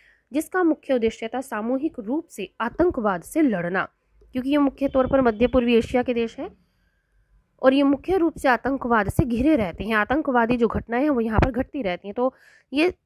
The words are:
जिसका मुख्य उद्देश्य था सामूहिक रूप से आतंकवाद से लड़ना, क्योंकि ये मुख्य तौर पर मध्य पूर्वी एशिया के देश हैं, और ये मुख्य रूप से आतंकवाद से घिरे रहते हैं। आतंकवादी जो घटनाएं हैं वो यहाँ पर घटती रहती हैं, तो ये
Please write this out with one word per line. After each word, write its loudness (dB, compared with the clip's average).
जिसका -2
मुख्य 0
उद्देश्य -2
था -6
सामूहिक -4
रूप -6
से -12
आतंकवाद 0
से -2
लड़ना, 0
क्योंकि -6
ये 2
मुख्य 0
तौर 2
पर 2
मध्य 2
पूर्वी 2
एशिया 2
के -4
देश -4
हैं, -14
और 6
ये 2
मुख्य 0
रूप 0
से -2
आतंकवाद 0
से 0
घिरे 2
रहते -2
हैं। -2
आतंकवादी 0
जो 2
घटनाएं -2
हैं 2
वो 0
यहाँ 0
पर 2
घटती -6
रहती -6
हैं, -12
तो -2
ये 2